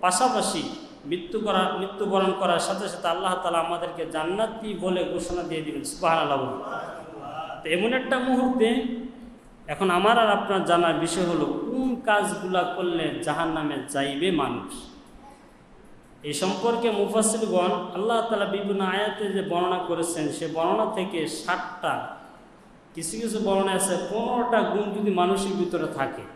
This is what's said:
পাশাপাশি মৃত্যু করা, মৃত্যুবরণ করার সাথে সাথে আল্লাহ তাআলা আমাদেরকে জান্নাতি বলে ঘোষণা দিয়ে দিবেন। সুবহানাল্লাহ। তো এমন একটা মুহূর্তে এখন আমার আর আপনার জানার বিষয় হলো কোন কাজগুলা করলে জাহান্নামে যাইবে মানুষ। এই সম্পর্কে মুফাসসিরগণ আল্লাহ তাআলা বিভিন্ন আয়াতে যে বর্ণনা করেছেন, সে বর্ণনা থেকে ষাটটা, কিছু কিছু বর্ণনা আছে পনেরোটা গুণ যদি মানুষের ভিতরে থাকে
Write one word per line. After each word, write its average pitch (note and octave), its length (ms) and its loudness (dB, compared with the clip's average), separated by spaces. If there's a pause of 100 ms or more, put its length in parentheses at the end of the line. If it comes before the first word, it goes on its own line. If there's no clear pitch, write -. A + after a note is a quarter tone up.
পাশাপাশি F#3 580 2 (480)
মৃত্যু F3 360 -4
করা, F#3+ 160 2 (180)
মৃত্যুবরণ F#3+ 520 2 (100)
করার F3 260 4
সাথে G3 260 -2
সাথে - 220 -4
আল্লাহ F#3 260 0
তাআলা E3+ 260 2
আমাদেরকে E3+ 360 -4 (120)
জান্নাতি G#3+ 540 -2 (140)
বলে F3+ 180 2 (120)
ঘোষণা F3 360 -4
দিয়ে D#3+ 160 -4
দিবেন। C#3+ 260 -6
সুবহানাল্লাহ। D#3+ 480 2 (1200)
তো - 40 -12 (100)
এমন G#3+ 240 2
একটা B3+ 180 0 (100)
মুহূর্তে B3 400 4 (1040)
এখন F#3+ 140 0 (120)
আমার A3 240 6
আর G#3+ 140 6
আপনার G3 320 0
জানার E3+ 340 6
বিষয় F3+ 280 0
হলো D3+ 160 2 (200)
কোন C4 220 0 (180)
কাজগুলা F#3 540 2 (140)
করলে E3+ 300 0 (200)
জাহান্নামে D3+ 520 -2 (160)
যাইবে C#3+ 360 0 (120)
মানুষ। A#2+ 300 -4 (1600)
এই D3 140 -4
সম্পর্কে G#3+ 460 2 (120)
মুফাসসিরগণ G3+ 720 2 (260)
আল্লাহ A3+ 300 2
তাআলা G3+ 280 0
বিভিন্ন G3 260 -2 (120)
আয়াতে G#3 320 -2 (100)
যে F#3+ 60 0 (100)
বর্ণনা F3+ 280 2 (100)
করেছেন, E3 360 -2 (120)
সে E3 80 -4 (100)
বর্ণনা F#3+ 300 2 (120)
থেকে F#3 220 -2 (220)
ষাটটা, E3+ 520 -2 (1000)
কিছু D#3+ 260 -8
কিছু G#3+ 160 -2 (100)
বর্ণনা G3 320 2
আছে F3+ 160 0 (140)
পনেরোটা A#3 500 2 (120)
গুণ G3+ 140 2 (120)
যদি G3+ 140 2 (100)
মানুষের F#3+ 400 2
ভিতরে E3+ 260 0 (100)
থাকে C3+ 260 -4 (120)